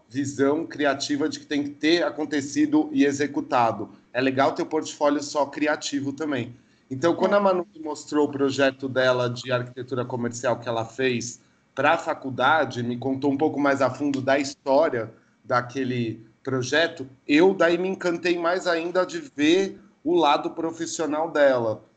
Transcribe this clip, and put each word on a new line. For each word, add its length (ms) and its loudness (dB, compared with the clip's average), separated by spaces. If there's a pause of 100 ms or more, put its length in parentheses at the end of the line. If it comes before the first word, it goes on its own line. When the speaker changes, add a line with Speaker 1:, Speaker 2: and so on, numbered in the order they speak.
Speaker 1:
visão 580 0
criativa 600 -2
de 120 -8
que 60 -20
tem 160 -2
que 80 -6
ter 340 2
acontecido 880 0
e 120 4
executado. 840 0 (220)
É 80 -2
legal 320 2
ter 100 -4
o 40 -4
portfólio 560 0
só 240 -2
criativo 680 -4
também. 420 -4 (360)
Então, 240 2
quando 180 2
Speaker 2:
É. 40 6
Speaker 1:
a 40 6
Manu 340 2
me 80 -18
mostrou 460 -2
o 20 -4
projeto 600 0
dela 400 2
de 200 -8
arquitetura 540 -4
comercial 540 -2
que 100 -10
ela 160 -2
fez 560 -4 (340)
pra 220 2
faculdade, 840 0
me 160 -4
contou 340 -2
um 60 0
pouco 200 0
mais 220 2
a 80 4
fundo 320 -4
da 180 2
história 720 0 (320)
daquele 800 -2 (220)
projeto, 640 -2 (180)
eu 280 6
daí 240 4
me 100 -2
encantei 500 -2
mais 280 -2
ainda 400 0
de 120 -8 (160)
ver 460 2 (240)
o 100 0
lado 360 4
profissional 800 -4
dela. 520 4 (140)